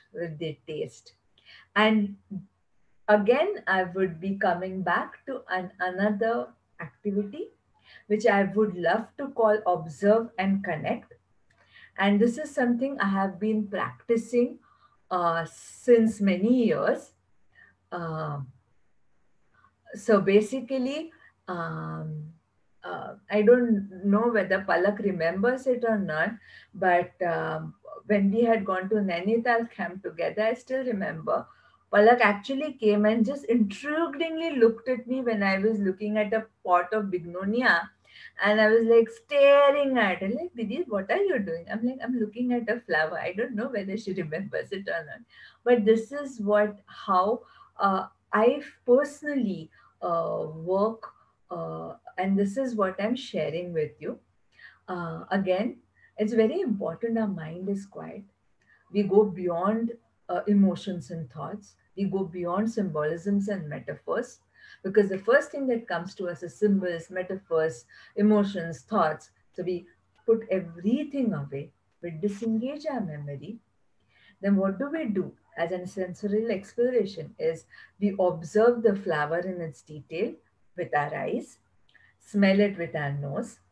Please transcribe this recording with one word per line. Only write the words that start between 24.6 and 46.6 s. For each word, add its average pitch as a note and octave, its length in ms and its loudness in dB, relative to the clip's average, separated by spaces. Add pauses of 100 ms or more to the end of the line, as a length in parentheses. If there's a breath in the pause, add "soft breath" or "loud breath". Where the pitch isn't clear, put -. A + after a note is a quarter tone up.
Palak F#3+ 320 2
remembers G3 680 0
it A#3 200 0
or A3 120 2
not, E3 320 -2 (420 loud breath)
but, F3+ 480 2
um, D#3+ 540 -4 (300)
when G3 260 4
we A3+ 120 4
had A3 220 2
gone F#3+ 240 -2
to G#3+ 60 0
Nainital A3+ 760 0
camp F3+ 320 -8
together, E3+ 380 -4
I A3 140 0
still C4 280 -6
remember, E3 640 -4 (460 soft breath)
Palak A3 300 6
actually C4+ 520 0
came G#3 320 2
and A3 200 4
just C#4 220 -6
intriguingly D4+ 1120 -2
looked A3+ 320 4
at A#3+ 180 -4
me C4 140 -4
when A3+ 220 -2
I G3 160 2
was G#3+ 200 0
looking G3+ 380 -2
at G#3 160 0
a A3 120 0 (200)
pot F3+ 260 2
of G#3+ 140 -2
bignonia. F#3 840 0 (540 loud breath)
And G#3 160 4
I G#3+ 80 6
was, A3+ 180 4
like, A3+ 240 6
staring C#4 880 4
at G3 240 2
it, G3 140 -4
like, F4 200 -8
"Didi, A#3 320 -4
what G3 240 -2
are F#4 120 2
you F4 160 2
doing?" E3+ 320 -6
I'm A3+ 140 -4
like, B3+ 180 -4
"I'm B3+ 160 -2
looking A#3+ 340 -2
at A#3 160 -2
a A#3 120 -2
flower." D#3+ 380 -2
I E3+ 140 -6
don't A#3 220 -4
know A3 120 -4
whether G3+ 300 -6
she G3 160 -8
<laughs> F#3 80 -6
remembers D#3+ 500 -6
it G3 160 -8
or E3 180 -6
not. - 160 -16 (420 loud breath)
But A#3 220 4
this A3 260 4
is C#4 300 -10
what, G#3 460 2